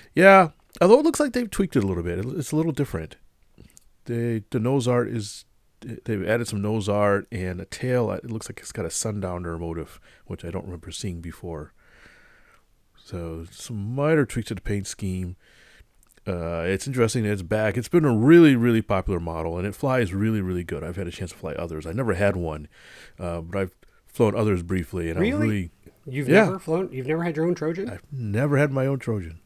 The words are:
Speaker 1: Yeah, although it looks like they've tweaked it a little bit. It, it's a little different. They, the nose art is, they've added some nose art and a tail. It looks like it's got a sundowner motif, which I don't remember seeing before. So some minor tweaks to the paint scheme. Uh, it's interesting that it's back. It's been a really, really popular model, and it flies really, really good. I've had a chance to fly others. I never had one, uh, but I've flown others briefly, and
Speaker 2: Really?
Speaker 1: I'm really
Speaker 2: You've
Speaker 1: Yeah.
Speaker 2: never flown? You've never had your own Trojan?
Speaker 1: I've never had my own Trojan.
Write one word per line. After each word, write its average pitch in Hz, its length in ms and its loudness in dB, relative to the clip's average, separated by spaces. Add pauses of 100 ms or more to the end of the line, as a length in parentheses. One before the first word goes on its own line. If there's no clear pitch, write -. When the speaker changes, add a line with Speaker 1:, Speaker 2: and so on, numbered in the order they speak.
(120)
Speaker 1:
Yeah, 190 360 10 (320)
although 208 180 10
it 302 60 4
looks 302 160 2
like 277 140 0
they've 240 140 -2
tweaked - 280 0
it 107 80 4
a - 20 0
little 87 160 -2
bit. 87 160 -4
It, 104 80 -4 (100)
it's 143 140 -6
a 156 60 -2
little 160 160 0
different. 87 420 -6 (920)
They, 117 440 -2
the 131 80 -2
nose 123 300 0
art 123 180 2
is, 104 380 -8 (360)
they've 110 460 -6
added 117 220 0
some 104 140 -4
nose 107 260 -2
art 101 420 2
and 92 300 -6
a 95 40 -8
tail. 123 460 -2
It 95 180 -8
looks 110 200 -8
like - 100 -14
it's - 140 -16
got 95 140 -6
a 80 40 -6
sundowner 90 680 -6
motif, 82 440 -8 (260)
which - 180 -12
I 85 60 -8
don't 90 140 -8
remember 90 260 -14
seeing 87 300 -8
before. 80 520 -12 (1200)
So 82 560 -10
some 110 420 -8
minor 147 320 2
tweaks - 220 -6
to 104 80 -6
the - 40 -10
paint 101 280 -4
scheme. 92 480 -6 (880)
Uh, 85 400 -4
it's 95 220 -2
interesting 123 340 2
that 104 100 0
it's 98 100 -4
back. 107 340 0
It's 120 120 -6
been 170 160 4
a 123 120 4
really, 147 400 8
really 113 260 4
popular 95 380 0
model, 82 380 -4
and 92 80 -4
it 101 100 -6
flies 123 360 0
really, 107 280 0
really 90 240 -2
good. 80 180 -6
I've 85 140 -6
had 95 100 -4
a 85 60 -8
chance 92 180 -10
to - 80 -18
fly 80 140 -8
others. 80 340 -8
I 82 60 -8
never 110 220 0
had 101 200 2
one, 78 320 -4 (540)
uh, 85 220 -6
but 90 180 -4
I've 98 160 -4 (320)
flown 110 260 2
others 101 300 0
briefly, 87 440 -4
and 82 120 -2
Speaker 2:
Really? 220 140 2
Speaker 1:
I'm 294 60 -2
really 104 300 -2 (340)
Speaker 2:
You've 135 240 -6
Speaker 1:
Yeah. 190 180 6
Speaker 2:
never 185 120 -2
flown? 175 320 -4
You've 131 160 -8
never 160 160 0
had 170 140 -2
your 160 100 0
own 175 80 2
Trojan? 170 340 -4
Speaker 1:
I've 95 220 -12
never 131 480 0
had 143 140 2
my 135 140 0
own 139 120 0
Trojan. 90 480 -4